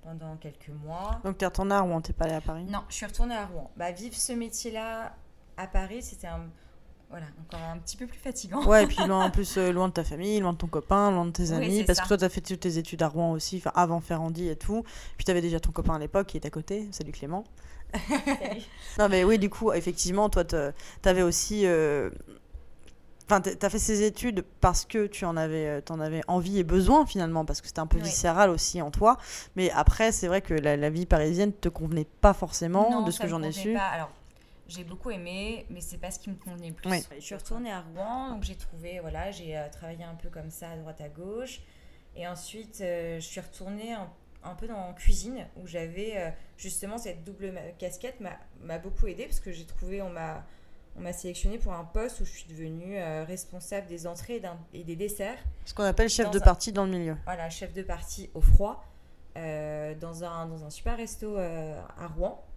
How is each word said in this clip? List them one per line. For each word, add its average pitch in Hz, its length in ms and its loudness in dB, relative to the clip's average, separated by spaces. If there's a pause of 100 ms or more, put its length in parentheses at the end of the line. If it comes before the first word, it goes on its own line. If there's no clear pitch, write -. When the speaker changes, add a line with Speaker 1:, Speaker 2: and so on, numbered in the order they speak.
Speaker 1:
pendant 160 320 -12
quelques 151 340 -14 (140)
mois. 180 400 -6
Speaker 2:
Donc 190 140 -2
t'es 196 80 0
retournée 190 300 2
à 202 60 6
Rouen, 170 200 0
t'es - 100 -6
pas - 140 0
allée 160 80 0
à 160 80 -2
Paris ? 160 240 -6
Speaker 1:
Non, 196 240 -6
je - 60 -10
suis 220 100 -8
retournée 233 300 2
à 208 100 -4
Rouen. 180 320 -10
Bah, 175 140 -4
vivre 214 240 -10
ce - 180 -2
métier-là 226 840 -6 (400)
à 190 120 -10
Paris, 196 340 0
c'était - 260 -12
un... 165 200 -8 (640)
Voilà, 165 180 -12 (140)
encore 165 280 -12
un 165 80 -8
petit - 180 -10
peu 247 100 -10
plus - 140 -12
fatigant. 247 460 -2
Speaker 2:
Ouais, 208 180 12
et - 40 6
puis - 100 0 (100)
loin, 190 180 4
en 190 60 4
plus, 196 260 2
euh, 185 140 4
loin 180 160 4
de 175 60 -2
ta 165 100 0
famille, 190 380 0
loin 180 120 4
de 165 40 -4
ton 170 100 -4
copain, 196 440 4
loin 175 140 2
de 170 60 -2
tes 175 200 0
Speaker 1:
Oui, - 40 0
Speaker 2:
amis, 170 220 2
Speaker 1:
c'est 214 80 4
Speaker 2:
parce 180 140 6
Speaker 1:
ça. 185 40 0
Speaker 2:
que 180 60 -2
toi, 202 80 6
t'as 180 120 4
fait 185 120 -6
toutes 180 200 -6
tes 170 160 0
études 165 260 -2
à 160 40 4
Rouen 165 240 0
aussi, 160 280 -4
enfin, 165 160 -4
avant 170 260 4
Ferrandi 165 480 -2
et 156 80 -4
tout. 220 260 -2 (320)
Puis - 80 -4
t'avais 175 180 2
déjà 165 200 0
ton 165 100 2
copain 165 240 0
à 156 40 -4
l'époque 196 280 0
qui - 100 -10
est - 80 -6
à 156 40 -2
côté. 202 420 -6
Salut 151 220 -8
Clément. 175 320 -6 (480)
Speaker 1:
Salut. 262 720 -2
Speaker 2:
<laughs> - 340 -12
Non, 208 80 8
mais 185 160 6
oui, 214 160 8
du 196 100 2
coup, 220 220 0
effectivement, 180 580 2
toi, 185 140 4
te-, 151 280 0 (300)
t'avais 185 200 6
aussi, 190 440 2
euh... 151 440 4 (1160)
Enfin, 202 160 6
t'as, - 140 -2
t'as 202 140 0
fait - 100 0
ces 208 240 2
études 214 400 0 (180)
parce 180 240 4
que 214 220 0
tu 202 180 -8
en 165 120 0
avais, 156 300 0
euh, 147 140 -2
t'en 160 180 -6
avais 156 280 -2
envie 180 320 2
et 175 40 4
besoin, 190 420 8
finalement, 165 400 0
parce - 160 -4
que - 60 -16
c'était - 120 -8
un 156 80 -2
peu 160 100 6
Speaker 1:
Oui. 160 60 2
Speaker 2:
viscéral 170 460 6
aussi 170 320 0
en 147 100 -4
toi. 220 260 8 (380)
Mais 180 160 4
après, 220 400 6
c'est 202 160 0
vrai 185 140 4
que 165 120 -2
la, 147 240 4
la 147 120 2
vie 165 160 0
parisienne 175 480 4
te 190 160 -2
convenait 160 380 -2 (140)
pas 202 120 10
forcément, 180 580 2
Speaker 1:
Non, 240 120 2
Speaker 2:
de 170 80 0
ce 165 60 -2
Speaker 1:
ça 226 60 -4
Speaker 2:
que 185 40 -2
Speaker 1:
me 165 40 -2
Speaker 2:
j'en 165 120 -2
ai 151 40 -2
Speaker 1:
convenait 175 160 -4
Speaker 2:
su. 214 100 0
Speaker 1:
pas. 196 140 0
Alors, 160 220 -4 (580)
j'ai 175 160 -14
beaucoup 185 280 -10
aimé, 196 580 -8
mais 180 120 -12
c'est 170 160 -10
pas 185 140 -8
ce - 80 -10
qui - 100 -12
me 190 60 -8
convenait 175 340 -12
le 165 60 -8
plus. 180 140 -8
Speaker 2:
Oui. 175 140 0 (120)
Speaker 1:
Je 147 60 -16
suis 202 140 -14
retournée 226 360 -6
à 185 100 -8
Rouen, 208 500 -8
donc 208 120 -8
j'ai 190 120 -6
trouvé, 175 440 -10
voilà, 165 320 -8
j'ai, 165 260 -10
euh, 147 120 -8
travaillé 165 340 -14
un 165 120 -14
peu 165 140 -8
comme 160 200 -12
ça 165 220 -14
à 165 60 -12
droite 160 240 -14
à 147 80 -12
gauche. 202 520 -10 (540)
Et 175 120 -10
ensuite, 214 540 -14
euh, 170 400 -4
je 160 40 -12
suis - 160 -12
retournée 208 520 -10
un, 190 160 -8 (340)
un 175 120 -12
peu 226 120 -8
dans, 233 100 -8
en 180 160 -8
cuisine, 208 520 4 (120)
où 180 100 -14
j'avais, 175 500 -8
euh, 170 120 -4 (280)
justement 202 400 -8
cette 175 280 -10
double 190 260 -10
ma-, 170 280 -12
casquette 185 420 -10
m'a, 185 100 -10 (300)
m'a 165 180 -8
beaucoup 185 280 2
aidée, 180 180 -6
parce - 160 0
que 190 100 -8
j'ai 165 140 -10
trouvé, 190 360 -4
on 190 80 -6
m'a, 160 340 -8 (520)
on - 60 -14
m'a 180 120 -8
sélectionnée 185 440 -2
pour 208 160 0
un 170 100 -8
poste 220 380 -4
où 190 40 2
je - 60 -4
suis - 160 -14
devenue, 160 500 -8
euh, 160 280 -6
responsable 185 600 -10
des 170 200 -10
entrées 175 300 -8
et - 20 -4
d'un, 180 180 -10 (160)
et 175 120 -12
des 165 100 -8
desserts. 202 420 -6 (280)
Speaker 2:
Ce - 80 -12
qu'on 208 100 0
appelle 202 260 6
chef 220 180 2
Speaker 1:
Dans - 40 0
Speaker 2:
de 190 80 2
Speaker 1:
un - 20 0
Speaker 2:
partie 185 300 8
dans 196 140 0
le 190 60 0
milieu. 165 340 -2
Speaker 1:
Voilà, 170 240 -8
chef 170 240 -10
de 190 100 -8
partie 185 520 -8
au 160 60 2
froid, - 440 10 (520)
euh, 151 580 -6
dans 165 280 -10
un, 165 220 -8
dans 160 180 -10
un 151 60 -12
super 233 280 -2
resto, 214 400 -8
euh, 165 400 -6 (220)
à 170 80 -10
Rouen. 175 340 -4 (160)